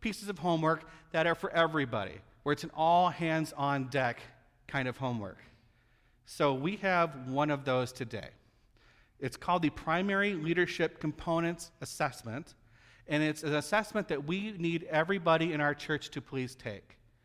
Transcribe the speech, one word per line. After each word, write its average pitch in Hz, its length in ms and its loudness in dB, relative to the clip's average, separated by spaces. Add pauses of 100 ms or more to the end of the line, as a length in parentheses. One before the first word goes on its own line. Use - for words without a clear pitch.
pieces 202 280 -6
of 196 100 -6
homework 160 500 2 (220)
that 165 160 2
are 170 80 4
for 185 160 -6
everybody, 139 640 2 (280)
where 143 100 2
it's 147 100 -4
an 165 120 -10
all-hands-on-deck 151 1400 2 (480)
kind 135 200 -2
of 120 100 -6
homework. 117 400 -4 (880)
So 147 280 2
we 151 240 -2
have 170 500 2
one 143 240 2
of 139 140 -2
those 127 260 2
today. 117 380 -10 (880)
It's 131 180 -6
called 180 240 0
the 156 80 4
Primary 196 640 0
Leadership 170 680 0
Components 170 720 -2 (100)
Assessment, 131 720 -6 (520)
and 151 160 2
it's 156 200 -2
an 151 120 0
assessment 208 520 0
that 147 180 -2
we 196 320 -2
need 165 320 0
everybody 165 640 2
in 151 80 0
our 147 120 2
church - 380 -4
to 139 100 -8
please 127 340 -6
take. - 420 -12 (280)